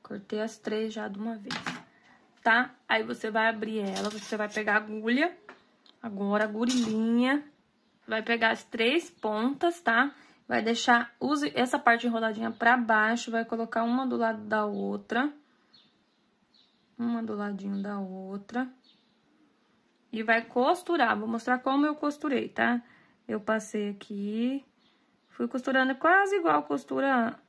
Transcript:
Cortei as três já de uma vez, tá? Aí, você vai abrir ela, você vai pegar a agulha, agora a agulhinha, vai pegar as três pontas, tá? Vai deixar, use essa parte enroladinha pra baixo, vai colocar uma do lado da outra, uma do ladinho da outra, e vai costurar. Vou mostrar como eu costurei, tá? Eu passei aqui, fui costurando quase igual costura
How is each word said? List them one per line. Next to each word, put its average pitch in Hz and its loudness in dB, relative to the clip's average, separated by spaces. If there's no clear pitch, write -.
Cortei 208 -8
as 220 -6
três 214 -4
já 214 -8
de 196 -10
uma 226 -6
vez, 214 -8
tá? 233 4
Aí, 220 2
você 220 -6
vai 220 2
abrir 220 -4
ela, 196 -4
você 214 -8
vai 208 -2
pegar 208 -2
a - 6
agulha, 220 0
agora 202 0
a - -2
agulhinha, 233 2
vai 220 -4
pegar 226 2
as 220 -4
três 254 0
pontas, 254 0
tá? 247 2
Vai - 0
deixar, 233 2
use 294 0
essa 254 0
parte 233 4
enroladinha 226 -2
pra 240 4
baixo, 226 2
vai 226 0
colocar 226 -2
uma 247 0
do 240 0
lado 226 0
da 214 0
outra, 208 -2
uma 233 -2
do 214 -6
ladinho 202 -6
da 202 -6
outra, 196 -6
e 220 -4
vai 226 4
costurar. 254 2
Vou 214 -6
mostrar 233 -2
como 269 2
eu 302 0
costurei, 294 -2
tá? 233 0
Eu 214 -4
passei 208 -4
aqui, 214 -6
fui 240 -6
costurando 262 0
quase 392 4
igual 311 2
costura 269 0